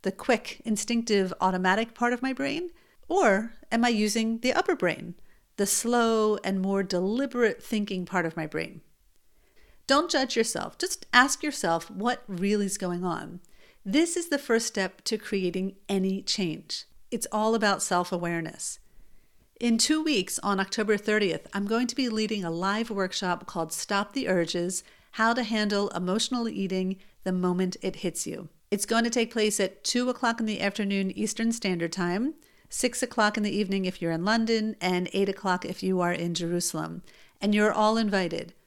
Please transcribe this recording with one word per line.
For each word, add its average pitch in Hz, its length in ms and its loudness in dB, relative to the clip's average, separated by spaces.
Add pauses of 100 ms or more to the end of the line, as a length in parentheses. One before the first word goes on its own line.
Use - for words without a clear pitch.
the 190 100 0
quick, - 520 0
instinctive, 214 760 0
automatic 185 540 2
part 240 180 2
of 247 100 -2
my 262 100 -2
brain? 285 380 -2 (380)
Or 226 460 4 (180)
am 233 120 4
I 240 40 4
using 226 500 2
the 254 140 0
upper - 240 2
brain, 175 380 -2 (420)
the 202 100 2
slow 226 800 2
and 190 160 0
more 196 220 2
deliberate 214 800 0
thinking 196 420 -2
part 175 220 0
of 160 100 -4
my 156 100 -4
brain?" 160 360 -6 (1040)
Don't 302 240 2
judge 262 260 0
yourself. - 420 -2
Just - 340 -6
ask 262 300 4
yourself 170 480 -2
what 208 380 -2
really 202 380 0
is 190 120 -4
going 175 260 -4
on. 175 360 -6 (440)
This 320 320 2
is 339 120 -4
the - 100 0
first 233 280 0
step - 380 -4
to 214 140 -2
creating 190 580 -2 (120)
any 190 340 0
change. - 640 -4 (260)
It's 233 220 -4
all 220 240 2
about 202 260 2
self-awareness. 170 960 -2 (800)
In 233 200 4
two 311 220 4
weeks, 277 440 0
on 196 160 2
October 208 360 0
thirtieth, 208 560 0
I'm 202 140 -2
going 233 220 2
to - 80 -6
be 262 120 0
leading 214 360 -2
a 165 80 -2
live 196 360 0
workshop 190 580 -2
called 160 260 -4
Stop 208 400 -2
the 262 160 -2
Urges, 175 560 0 (280)
How 226 220 2
to 254 80 0
Handle 208 460 0
Emotional 220 600 -2
Eating 190 480 -2 (280)
the 190 80 0
Moment 180 500 0
It 208 140 -4
Hits - 320 -4
You. - 200 -8 (220)
It's 202 160 -2
going 226 180 2
to 226 60 0
take 233 220 0
place 214 260 0
at 190 240 -2
two 247 260 0
o'clock 240 300 0
in 226 80 0
the 214 140 -2
afternoon 196 500 0
Eastern 220 400 -2
Standard 175 420 -2
Time, 190 420 0 (360)
six - 320 -2
o'clock 233 340 2
in 214 60 0
the 208 120 0
evening 190 300 0
if 180 160 -4
you're 165 120 0
in 165 120 -2
London, 220 560 2
and 180 320 0
eight 196 160 2
o'clock 185 380 -2
if - 160 -8
you 185 180 2
are 175 120 2
in 170 200 -2
Jerusalem. 165 720 -4 (380)
And 208 140 2
you're 208 180 4
all 214 260 4
invited. 190 560 -2 (120)